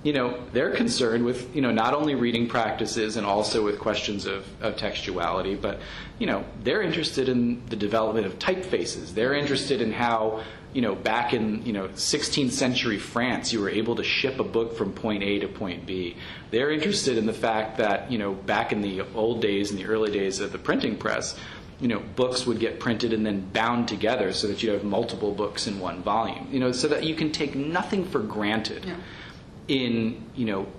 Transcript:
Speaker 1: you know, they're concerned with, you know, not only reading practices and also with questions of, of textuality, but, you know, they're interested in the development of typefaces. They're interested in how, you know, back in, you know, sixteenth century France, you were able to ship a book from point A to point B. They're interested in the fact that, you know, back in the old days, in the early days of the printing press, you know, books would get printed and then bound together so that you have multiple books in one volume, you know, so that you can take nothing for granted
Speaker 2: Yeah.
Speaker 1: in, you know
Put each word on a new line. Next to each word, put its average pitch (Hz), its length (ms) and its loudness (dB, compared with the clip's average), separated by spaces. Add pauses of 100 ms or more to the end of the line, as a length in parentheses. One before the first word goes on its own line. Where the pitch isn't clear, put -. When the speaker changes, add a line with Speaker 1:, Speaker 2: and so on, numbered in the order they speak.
Speaker 1:
you 147 100 2
know, 123 260 0 (140)
they're 127 300 2
concerned 120 420 2
with, 120 140 0 (160)
you 147 100 2
know, 120 60 4
not 113 240 4
only 151 180 2
reading 117 340 2
practices 110 680 0
and 104 80 0
also 104 400 4
with 104 140 0
questions 101 480 -2
of, 95 180 -4 (160)
of 107 140 0
textuality, 92 840 -2
but, - 200 -4 (400)
you 220 80 0
know, 101 180 0 (180)
they're 170 200 2
interested 156 460 0
in 120 420 2
the 117 40 -2
development 107 520 2
of 95 100 -6
typefaces. - 680 0 (120)
They're 127 160 4
interested 143 480 0
in 110 100 0
how, 110 520 0 (280)
you 131 100 0
know, 107 120 2
back 110 400 0
in, 110 320 0
you 117 80 -2
know, 95 220 -2
sixteenth 143 580 0
century 120 460 0
France, 123 520 -2
you 113 80 0
were 98 120 2 (100)
able 117 140 2
to - 80 -2
ship - 360 0
a 110 40 2
book 113 340 0
from 98 160 0
point 104 300 -2
A 101 160 2
to 98 80 -2
point 95 400 -6
B. 90 280 -4 (360)
They're 135 200 4
interested 151 460 2
in 107 80 2
the 110 220 0
fact 107 320 0
that, 104 320 2
you 117 80 0
know, 101 140 0
back 104 380 0
in 107 100 2
the 95 200 -2 (140)
old 113 260 2
days, 101 300 2
in 101 60 -4
the 92 100 -6
early 110 240 2
days 98 280 0
of 98 120 -4
the 92 80 -8
printing 147 360 0
press, - 400 -2 (460)
you 131 60 2
know, 107 140 2 (140)
books 123 300 2
would 113 140 0
get 107 200 0
printed 117 340 0
and 110 120 2
then 101 160 0 (100)
bound 117 360 2
together 107 440 2
so - 160 -2
that 101 140 -2
you 113 100 2
have 101 120 0
multiple 101 500 0
books 101 340 -2
in 101 120 -4
one 90 240 -6
volume, 107 480 0
you 135 80 0
know, 127 120 4
so 127 160 0
that 147 160 2
you 156 120 0
can 156 160 0
take 147 240 -2
nothing 170 500 0
for - 140 -2
granted 107 680 -2
Speaker 2:
Yeah. 185 100 -6 (720)
Speaker 1:
in, 120 560 0 (120)
you 123 100 -2
know 101 160 0 (180)